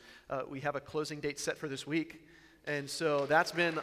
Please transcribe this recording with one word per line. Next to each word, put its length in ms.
Uh, 180
we 120
have 160
a 40
closing 400
date 200
set 180
for 100
this 200
week, 400
and 220
so 380
that's 260
been 320